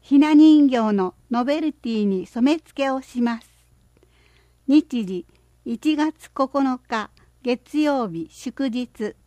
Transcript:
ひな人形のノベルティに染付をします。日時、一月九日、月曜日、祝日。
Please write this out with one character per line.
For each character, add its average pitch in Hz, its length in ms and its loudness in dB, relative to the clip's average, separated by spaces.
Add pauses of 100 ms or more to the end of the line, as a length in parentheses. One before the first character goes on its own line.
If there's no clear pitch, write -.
ひ 277 180 2
な 302 160 4
人 302 340 8
形 226 240 0
の 196 220 -2 (160)
ノ 240 160 -2
ベ 294 140 -2
ル 311 120 -4
テ - 160 -12
ィ 220 160 -2
に 190 220 -2
染 277 320 -2
付 269 320 -6
を 262 100 -4
し 240 220 -8
ま 233 180 -4
す。 - 80 -20 (1160)
日 269 400 0
時、 180 200 -8 (380)
一 285 320 -4
月 302 340 -6
九 269 180 -4
日、 254 640 -4 (320)
月 247 360 -6
曜 285 300 0
日、 165 220 -10
祝 - 380 -8
日。 233 460 -8 (120)